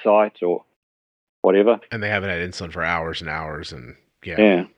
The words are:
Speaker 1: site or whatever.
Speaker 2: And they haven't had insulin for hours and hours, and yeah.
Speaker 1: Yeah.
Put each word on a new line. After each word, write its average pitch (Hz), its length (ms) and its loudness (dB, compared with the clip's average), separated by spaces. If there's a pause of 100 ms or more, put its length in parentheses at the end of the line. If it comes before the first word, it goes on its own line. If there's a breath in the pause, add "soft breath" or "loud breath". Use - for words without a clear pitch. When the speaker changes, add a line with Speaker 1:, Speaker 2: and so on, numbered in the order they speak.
Speaker 1:
site 107 380 4
or 87 220 -2 (760)
whatever. 101 380 4 (120)
Speaker 2:
And 113 120 -6
they 104 60 -4
haven't 98 200 -2
had 87 180 -4
insulin 87 240 -10
for 85 120 -6
hours 82 380 -4
and 82 80 -10
hours, 78 420 -8
and - 240 -16 (280)
yeah. 87 180 -8
Speaker 1:
Yeah. 92 220 4 (140)